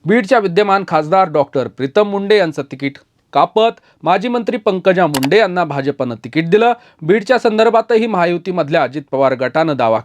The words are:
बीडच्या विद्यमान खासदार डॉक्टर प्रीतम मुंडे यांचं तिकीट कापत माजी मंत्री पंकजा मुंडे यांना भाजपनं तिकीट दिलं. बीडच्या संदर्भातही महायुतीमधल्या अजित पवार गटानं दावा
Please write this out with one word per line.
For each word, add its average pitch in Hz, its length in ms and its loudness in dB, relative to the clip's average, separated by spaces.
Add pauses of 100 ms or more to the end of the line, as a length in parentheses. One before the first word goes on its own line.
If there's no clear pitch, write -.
बीडच्या 220 340 2
विद्यमान 196 500 0
खासदार 170 400 2
डॉक्टर 139 400 -2
प्रीतम 202 420 -2
मुंडे 202 280 0
यांचं 160 240 -2
तिकीट 139 360 -10 (340)
कापत 220 480 0 (220)
माजी 185 260 0
मंत्री 240 280 -4
पंकजा 190 500 0
मुंडे 147 320 0
यांना 180 260 0
भाजपनं 139 500 -4
तिकीट 156 360 -6
दिलं. 226 220 4 (300)
बीडच्या 214 360 0
संदर्भातही 226 680 2
महायुतीमधल्या 175 760 -2
अजित 135 280 -6
पवार 135 240 0
गटानं 139 420 -2
दावा 113 280 0